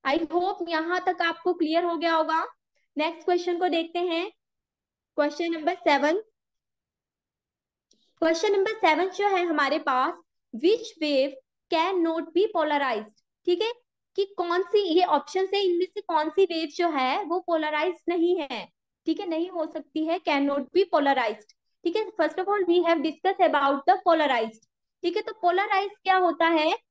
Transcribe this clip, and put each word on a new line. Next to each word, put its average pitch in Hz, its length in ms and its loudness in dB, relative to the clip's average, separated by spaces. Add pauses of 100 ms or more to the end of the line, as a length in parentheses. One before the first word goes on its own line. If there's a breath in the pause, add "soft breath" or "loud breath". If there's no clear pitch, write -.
I 285 140 0 (100)
hope 349 420 -2
यहाँ 330 360 -2
तक 359 180 -2
आपको 339 300 -2
क्लियर 330 300 0
हो 339 140 -2
गया 330 180 0
होगा। 320 280 0 (540)
नेक्स्ट 330 280 -4
क्वेश्चन 349 340 0
को 359 100 0
देखते 330 320 -2
हैं, 349 280 -2 (880)
क्वेश्चन 294 360 0
नंबर 320 240 -2
सेवन। 311 440 2 (2000)
क्वेश्चन 330 320 2
नंबर 403 240 0
सेवन 349 320 2
जो 403 180 -2
है 370 180 0
हमारे 302 360 0
पास, 277 320 0 (400)
which 370 500 0
wave 285 300 0 (380)
can 349 320 0
not 330 300 -4
be 392 220 4
polarized? 277 580 -2 (340)
ठीक 349 140 0
है, 440 100 -2 (460)
कि 392 80 0 (120)
कौन 349 260 0
सी, 415 160 2 (100)
ये 339 160 4
ऑप्शन 370 480 0
है, 403 100 0
इनमें 359 220 0
से 403 180 -12
कौन 311 260 -2
सी 381 160 2
वेव 330 320 -4
जो 339 140 0
है 285 320 -2
वो 339 240 -2
पोलराइज्ड 320 680 -2
नहीं 349 280 2
है, 240 240 -8 (420)
ठीक 320 120 -2
है, 403 100 -8
नहीं 330 200 -2
हो 339 180 -4
सकती 311 380 -6
है, 330 160 -2
can 285 280 0
not 277 160 -4 (100)
be 359 80 4 (100)
polarized। 254 600 0 (280)
ठीक 339 120 -2
है, 427 180 0
first 320 260 -2
of 370 80 -4
all 403 200 0
we 339 180 4
have 330 180 2
discussed 370 400 0
about 277 440 2
the 370 80 6 (120)
polarized। 269 600 0 (360)
ठीक 349 140 -2
है, 415 40 -2
तो 440 200 -8
पोलराइज 392 500 2 (120)
क्या 370 140 4
होता 330 320 2
है? 320 260 2 (160)